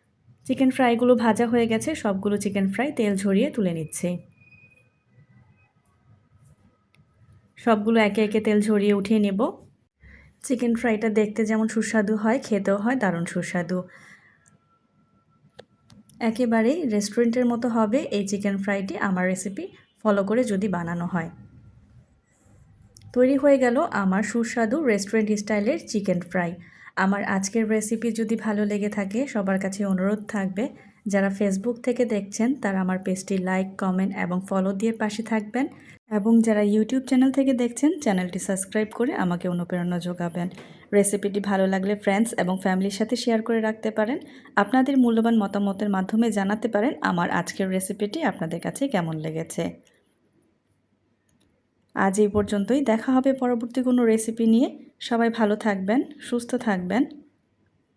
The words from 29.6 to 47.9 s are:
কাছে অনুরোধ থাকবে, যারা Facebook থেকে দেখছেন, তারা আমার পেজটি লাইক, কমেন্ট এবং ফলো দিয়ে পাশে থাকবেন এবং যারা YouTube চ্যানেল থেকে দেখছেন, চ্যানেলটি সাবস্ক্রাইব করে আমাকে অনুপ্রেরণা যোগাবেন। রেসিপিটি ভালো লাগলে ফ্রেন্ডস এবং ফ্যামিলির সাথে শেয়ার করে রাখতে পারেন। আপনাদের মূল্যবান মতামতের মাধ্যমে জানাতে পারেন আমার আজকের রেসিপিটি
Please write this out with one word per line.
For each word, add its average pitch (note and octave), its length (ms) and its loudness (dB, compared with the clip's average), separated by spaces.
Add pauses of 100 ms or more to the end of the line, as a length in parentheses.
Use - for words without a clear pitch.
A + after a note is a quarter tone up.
কাছে G3 160 -6 (120)
অনুরোধ G3 280 0 (140)
থাকবে, F#3+ 300 -4 (480)
যারা G3 260 2
Facebook G3+ 380 0 (100)
থেকে B3 160 0 (120)
দেখছেন, G3+ 340 -2 (120)
তারা G3 240 -2
আমার F#3 200 -2
পেজটি F#3+ 320 -2 (120)
লাইক, F#3+ 200 0 (140)
কমেন্ট F#3+ 300 0 (120)
এবং F3+ 140 -2 (100)
ফলো F#3+ 220 0 (100)
দিয়ে A3+ 200 0
পাশে G#3+ 220 -4
থাকবেন A3+ 440 -2 (440)
এবং G#3+ 220 2 (140)
যারা G#3+ 160 4 (120)
YouTube A3 340 2
চ্যানেল C4 300 4
থেকে C4+ 140 4 (100)
দেখছেন, A#3+ 280 0 (140)
চ্যানেলটি F#3 420 0
সাবস্ক্রাইব G3+ 420 -2 (100)
করে B3 140 0 (120)
আমাকে F3 240 -2
অনুপ্রেরণা F3 500 -2 (100)
যোগাবেন। F3 400 -4 (440)
রেসিপিটি G3+ 480 2 (100)
ভালো F#3+ 160 4
লাগলে G3 280 0 (100)
ফ্রেন্ডস G#3 260 2 (120)
এবং F#3 200 0
ফ্যামিলির F#3+ 360 0
সাথে A3 180 0
শেয়ার A3+ 260 0
করে A3+ 180 0
রাখতে A3 300 -2
পারেন। A3 280 -2 (380)
আপনাদের C4 460 2
মূল্যবান A#3 400 4
মতামতের G3+ 540 -2
মাধ্যমে A3 340 2
জানাতে G#3 380 0
পারেন A3 240 0 (100)
আমার F3+ 280 0
আজকের F#3+ 440 -2
রেসিপিটি G#3 440 -4 (120)